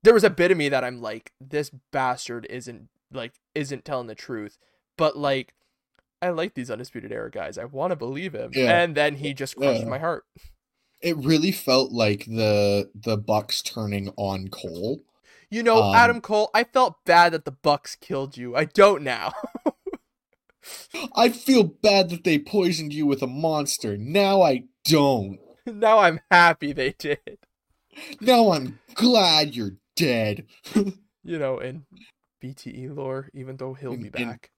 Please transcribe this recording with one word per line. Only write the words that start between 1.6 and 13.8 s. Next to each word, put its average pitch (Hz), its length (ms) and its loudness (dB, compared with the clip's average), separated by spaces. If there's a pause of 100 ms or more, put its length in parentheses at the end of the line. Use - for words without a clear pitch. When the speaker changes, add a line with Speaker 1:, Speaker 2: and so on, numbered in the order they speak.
Speaker 1:
bastard 123 580 -6
isn't, 120 400 -16 (220)
like, 117 220 -14 (220)
isn't 143 300 -6
telling 127 220 -8
the 110 80 -14
truth." 107 420 -12 (400)
But, 156 200 0
like, 139 360 -4 (680)
I 180 80 -2
like 165 260 -4
these 123 160 -8
Undisputed 113 400 -12
Era 110 200 -8
guys. 95 280 -10
I 117 60 -10
wanna 143 300 -6
believe 147 380 -10
him. 120 200 -10
Speaker 2:
Yeah. 151 280 2
Speaker 1:
And 170 140 -2
then 147 200 0
he 139 180 -8
just 131 220 -10
crushed 127 280 0
Speaker 2:
Yeah. 113 60 -8
Speaker 1:
my 131 100 -6
heart. 165 240 -6 (760)
Speaker 2:
It 165 160 -2
really 156 340 2
felt 131 400 0
like 107 340 0
the, 104 720 2
the 107 220 -4
Bucks 107 440 -2
turning 101 560 -6